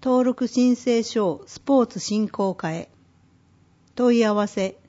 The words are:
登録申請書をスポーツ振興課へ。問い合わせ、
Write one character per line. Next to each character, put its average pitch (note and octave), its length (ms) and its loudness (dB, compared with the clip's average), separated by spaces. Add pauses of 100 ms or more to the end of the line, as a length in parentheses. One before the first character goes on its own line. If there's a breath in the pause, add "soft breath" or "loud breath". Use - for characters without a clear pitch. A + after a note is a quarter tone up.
登 B3+ 220 2
録 B3 240 -2
申 B3 280 2
請 A#3 260 0
書 A3 260 -2
を - 180 -6
ス - 140 -20
ポ C4+ 220 2
ー A3+ 40 0
ツ F#3+ 140 -10
振 G#3 280 -2
興 G3 260 -4
課 E3 180 -6
へ。 E3 160 -10 (1080)
問 B3 200 2
い A#3 80 4
合 G#3+ 80 2
わ G#3 140 0
せ、 F#3+ 320 -6 (100)